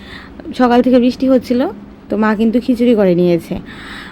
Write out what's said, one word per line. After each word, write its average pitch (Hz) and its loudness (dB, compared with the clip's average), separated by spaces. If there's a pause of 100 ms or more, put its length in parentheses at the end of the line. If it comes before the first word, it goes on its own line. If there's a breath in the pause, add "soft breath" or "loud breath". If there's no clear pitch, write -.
(540 loud breath)
সকাল 247 2
থেকে 254 4
বৃষ্টি 247 0
হচ্ছিল, 254 0 (420)
তো 202 -4
মা 214 0
কিন্তু 226 0
খিচুড়ি 240 2
করে 190 4
নিয়েছে, 175 0 (520 loud breath)